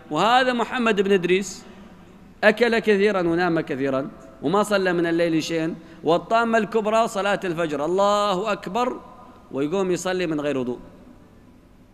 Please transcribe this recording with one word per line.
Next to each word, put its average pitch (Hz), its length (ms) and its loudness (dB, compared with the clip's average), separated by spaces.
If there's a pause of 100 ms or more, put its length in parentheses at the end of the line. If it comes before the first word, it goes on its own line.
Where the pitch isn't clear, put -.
(100)
وهذا 240 420 2
محمد 226 480 0
بن 196 120 2
إدريس 185 520 0 (800)
أكل 226 340 4
كثيرًا 196 500 2
ونام 170 320 2
كثيرًا 139 500 -4 (320)
وما 180 200 2
صلى 196 300 0
من 175 140 0
الليل 170 360 0
شيئًا، 165 320 -4 (300)
والطامة 226 540 2
الكبرى 220 500 0
صلاة 196 360 -2
الفجر، 156 400 -2
الله 202 680 0
أكبر، 220 480 -4 (520)
ويقوم 165 380 -2
يصلي 180 360 -2
من 156 140 -4
غير 143 180 -2
وضوء. 123 200 -4 (1160)